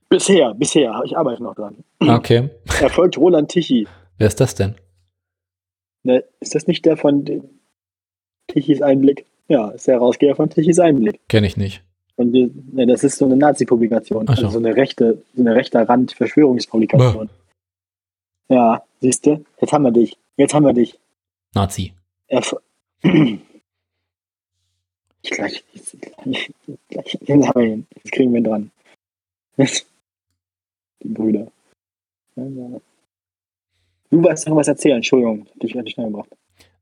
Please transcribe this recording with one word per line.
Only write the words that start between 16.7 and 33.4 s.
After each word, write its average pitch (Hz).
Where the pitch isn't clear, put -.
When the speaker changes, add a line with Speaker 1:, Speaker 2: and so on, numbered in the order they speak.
Speaker 2:
Bäh. 131
Speaker 1:
Ja, 117
siehste, 147
jetzt 123
haben 151
wir 123
dich. 113
Jetzt 139
haben 151
wir 131
dich. 120
Speaker 2:
Nazi. 95
Speaker 1:
Er 123
fo- -
<clears throat> 147
Ich -
gleich, -
ich, -
gleich, -
jetzt 139
haben 123
wir 117
ihn. 110
Jetzt -
kriegen 127
wir 117
ihn 117
dran. 107
<laughs> 135
Die -
Brüder. 110
Ja, -
ja. 127